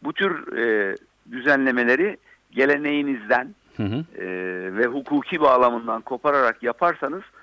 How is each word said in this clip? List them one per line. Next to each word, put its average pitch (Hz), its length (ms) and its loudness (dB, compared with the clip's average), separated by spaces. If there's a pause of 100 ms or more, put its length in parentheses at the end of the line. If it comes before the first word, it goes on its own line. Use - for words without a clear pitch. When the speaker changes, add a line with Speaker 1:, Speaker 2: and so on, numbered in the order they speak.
Speaker 1:
bu 147 100 -6
tür, 185 440 -4
e, 107 400 0 (360)
düzenlemeleri 131 840 2 (340)
geleneğinizden, 139 1040 0 (240)
Speaker 2:
Hı 110 40 -2
hı. 113 220 -2 (140)
Speaker 1:
e, 92 80 -8 (500)
ve 117 100 4
hukuki 143 540 -2
bağlamından 120 600 4
kopararak 131 600 0
yaparsanız 156 600 -2 (200)